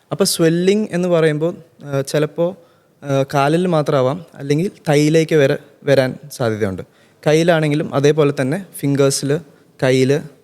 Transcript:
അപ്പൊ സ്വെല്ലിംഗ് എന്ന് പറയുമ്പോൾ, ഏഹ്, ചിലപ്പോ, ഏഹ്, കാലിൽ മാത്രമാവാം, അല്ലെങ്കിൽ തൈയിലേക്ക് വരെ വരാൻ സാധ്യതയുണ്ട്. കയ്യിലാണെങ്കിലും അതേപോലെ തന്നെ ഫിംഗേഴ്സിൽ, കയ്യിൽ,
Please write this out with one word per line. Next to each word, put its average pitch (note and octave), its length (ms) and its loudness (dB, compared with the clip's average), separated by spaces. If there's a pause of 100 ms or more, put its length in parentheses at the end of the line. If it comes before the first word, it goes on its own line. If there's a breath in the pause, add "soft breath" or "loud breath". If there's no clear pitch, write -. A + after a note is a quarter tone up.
(120)
അപ്പൊ F#3+ 140 0
സ്വെല്ലിംഗ് F#3 680 0
എന്ന് F3 160 -2
പറയുമ്പോൾ, D#3+ 460 0 (300)
ഏഹ്, C#3 200 -4
ചിലപ്പോ, D3+ 440 -2 (560 soft breath)
ഏഹ്, C#3 300 0
കാലിൽ D3+ 340 2
മാത്രമാവാം, D3+ 580 0 (100)
അല്ലെങ്കിൽ D3 360 -2 (180)
തൈയിലേക്ക് D3+ 460 2
വരെ C#3+ 220 2 (260)
വരാൻ C3 320 2 (160)
സാധ്യതയുണ്ട്. G#2+ 500 -4 (460 soft breath)
കയ്യിലാണെങ്കിലും D#3 680 2
അതേപോലെ C#3+ 460 2
തന്നെ D#3 240 -4 (140)
ഫിംഗേഴ്സിൽ, C#3 600 0 (440 soft breath)
കയ്യിൽ, C3 280 2 (320)